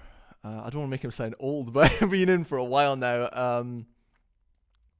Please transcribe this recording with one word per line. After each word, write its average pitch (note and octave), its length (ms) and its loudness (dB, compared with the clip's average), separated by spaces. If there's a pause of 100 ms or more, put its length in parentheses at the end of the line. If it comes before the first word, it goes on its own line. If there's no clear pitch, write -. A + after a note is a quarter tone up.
(440)
uh, G#2+ 220 -12
I A#2 40 -10
don't C#3+ 120 -8
wanna C3+ 100 -6
make C3 120 -8
him B2+ 80 -6
sound A2+ 280 -8
old, C3+ 340 -6
<laughs> - 0 -
but C#3+ 160 8 (200)
been F#3 200 2
in F3+ 140 2
for C#3+ 140 -6
a B2 80 -2
while C#3 320 2
now. B2 340 -2
Um, A#2+ 540 -4 (1160)